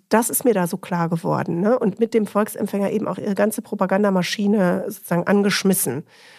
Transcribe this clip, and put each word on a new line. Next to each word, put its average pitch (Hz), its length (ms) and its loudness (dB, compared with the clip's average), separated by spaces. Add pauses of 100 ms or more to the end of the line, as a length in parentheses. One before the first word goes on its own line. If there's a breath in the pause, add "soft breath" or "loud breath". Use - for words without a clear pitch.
das 220 200 2
ist - 140 -2
mir 240 100 4
da 180 140 2
so 196 80 -6
klar 170 320 -2
geworden, 165 540 -2
ne? 220 180 2
Und 208 180 0
mit 226 160 0
dem 214 140 2
Volksempfänger 202 640 -2
eben 214 160 -2
auch 185 100 -4
ihre 202 180 -4
ganze 208 260 0
Propagandamaschine 190 1300 0
sozusagen 175 380 -2
angeschmissen. 190 800 0 (360 loud breath)